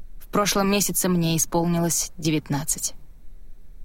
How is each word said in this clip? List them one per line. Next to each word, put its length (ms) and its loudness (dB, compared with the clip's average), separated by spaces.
В 80 -12
прошлом 420 2
месяце 380 2
мне 280 4
исполнилось 800 2
девятнадцать. 800 0